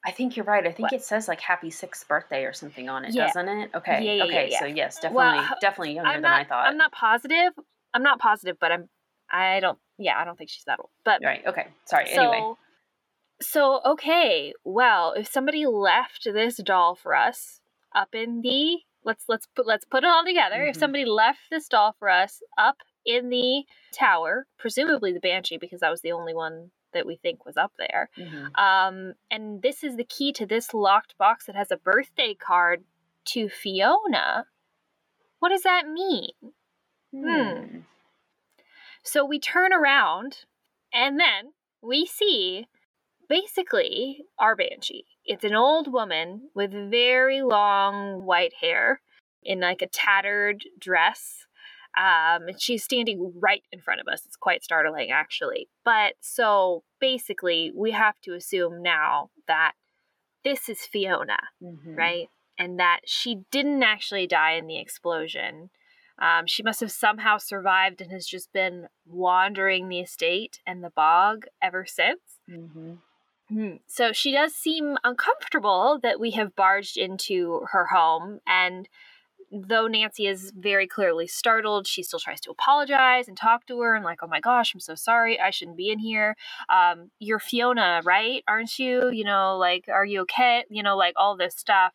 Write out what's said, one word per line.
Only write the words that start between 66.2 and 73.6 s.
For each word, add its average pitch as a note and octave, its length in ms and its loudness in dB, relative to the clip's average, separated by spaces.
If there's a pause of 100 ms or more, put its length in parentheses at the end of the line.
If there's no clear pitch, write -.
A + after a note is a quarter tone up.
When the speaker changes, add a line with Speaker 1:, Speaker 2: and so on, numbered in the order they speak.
Speaker 2:
she - 160 -4
must G#3+ 180 -2
have A3 120 -8
somehow G#3+ 460 2
survived F#3+ 640 0
and F3 120 -16
has F#3 140 -12
just - 260 -12
been F3+ 360 -4 (180)
wandering F#3 840 0
the F3+ 120 -6
estate F3+ 640 -4
and F3+ 180 -10
the F3 60 -12
bog F3+ 560 2 (140)
ever F#3 260 -4
since. A3+ 340 0 (280)
Speaker 1:
Mm-hmm. E3 440 -18 (560)
Speaker 2:
Hmm. G#3+ 280 -4 (100)